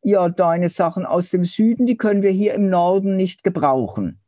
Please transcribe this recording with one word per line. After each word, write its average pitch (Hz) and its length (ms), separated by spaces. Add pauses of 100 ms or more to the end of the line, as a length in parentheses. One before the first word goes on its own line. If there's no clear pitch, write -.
"Ja, 196 240
deine 175 400
Sachen 170 360
aus 180 260
dem 180 140
Süden, 220 420
die 240 100
können 208 260
wir 202 80
hier 202 240
im 202 160
Norden 190 460
nicht 185 260
gebrauchen." 131 840